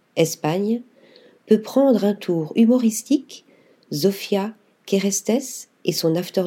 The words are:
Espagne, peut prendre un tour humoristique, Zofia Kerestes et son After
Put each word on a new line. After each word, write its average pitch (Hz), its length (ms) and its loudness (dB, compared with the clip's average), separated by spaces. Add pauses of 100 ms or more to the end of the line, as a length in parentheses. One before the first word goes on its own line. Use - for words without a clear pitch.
(160)
Espagne, 185 680 0 (640)
peut 214 140 4
prendre 254 440 2
un 208 100 2
tour 165 400 -4
humoristique, 233 880 2 (480)
Zofia 196 640 -2 (320)
Kerestes 202 800 -2 (160)
et 170 80 0
son 160 220 0
After 180 320 -2